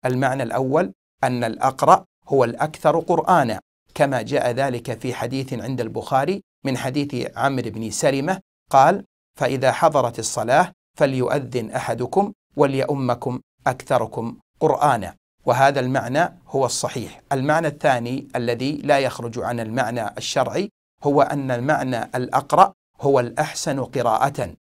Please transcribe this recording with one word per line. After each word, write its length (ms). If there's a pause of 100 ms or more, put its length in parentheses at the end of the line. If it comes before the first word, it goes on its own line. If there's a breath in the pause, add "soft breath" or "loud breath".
المعنى 380
الأول 500 (300)
أن 200
الأقرأ 600 (220)
هو 160
الأكثر 560
قرآنا، 600 (360)
كما 260
جاء 300
ذلك 480
في 140
حديث 400
عند 280
البخاري 640 (220)
من 120
حديث 600
عمرو 320
بن 220
سلمة 480 (300)
قال: 360 (340)
"فإذا 320
حضرت 480
الصلاة 520 (260)
فليؤذن 760
أحدكم 600 (220)
وليؤمكم 840 (280)
أكثركم 720 (220)
قرآنا". 560 (300)
وهذا 340
المعنى 680
هو 180
الصحيح. 560 (100)
المعنى 360
الثاني 680
الذي 420
لا 220
يخرج 400
عن 200
المعنى 580
الشرعي 520 (340)
هو 180
أن 300
المعنى 520
الأقرأ 680 (280)
هو 180
الأحسن 640
قراءة 680 (120)